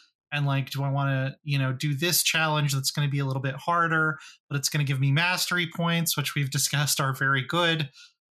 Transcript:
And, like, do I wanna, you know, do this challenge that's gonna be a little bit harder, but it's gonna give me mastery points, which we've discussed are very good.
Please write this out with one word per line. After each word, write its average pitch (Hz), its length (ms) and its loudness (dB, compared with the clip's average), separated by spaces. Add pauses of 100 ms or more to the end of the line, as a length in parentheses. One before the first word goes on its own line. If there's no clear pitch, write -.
(340)
And, 147 120 -2
like, 139 260 0
do 135 120 -4
I 139 60 -2
wanna, 135 540 -2
you 143 160 -2
know, 131 120 0
do 143 240 -2
this 165 280 0
challenge 151 500 2
that's 135 180 -2
gonna 147 160 0
be 139 120 0
a 139 60 0
little 131 160 -2
bit 135 140 -4
harder, 165 600 2 (320)
but 143 80 -4
it's 139 100 -2
gonna 147 160 0
give 135 160 0
me 139 140 4
mastery 175 600 0
points, 170 440 0
which 143 180 -4
we've 139 160 0
discussed 143 480 0
are 135 140 0
very 135 340 0
good. 165 420 2 (440)